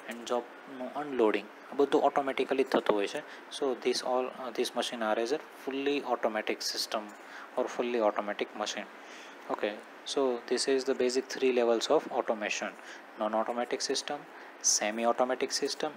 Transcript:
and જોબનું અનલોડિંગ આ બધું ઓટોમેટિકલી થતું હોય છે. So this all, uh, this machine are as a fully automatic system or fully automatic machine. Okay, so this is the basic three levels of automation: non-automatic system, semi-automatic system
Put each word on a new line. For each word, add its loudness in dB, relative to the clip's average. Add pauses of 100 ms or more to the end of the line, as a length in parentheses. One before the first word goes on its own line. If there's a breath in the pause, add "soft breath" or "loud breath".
and -10
જોબનું -6
અનલોડિંગ 2
આ -18
બધું 6
ઓટોમેટિકલી 2
થતું 4
હોય 2
છે. -6
So -4
this 0
all, 0
uh, -6
this 2 (100)
machine -2
are 2
as 0
a 2
fully -2 (160)
automatic 0
system -2 (580 loud breath)
or 2
fully 0
automatic 2 (160)
machine. -4 (680 loud breath)
Okay, -2 (440)
so 2 (140)
this 2
is 4
the 2
basic 2 (140)
three 4
levels 4
of 6 (180)
automation: 0 (540 loud breath)
non-automatic 0
system, -2 (640 loud breath)
semi-automatic 2 (140)
system -2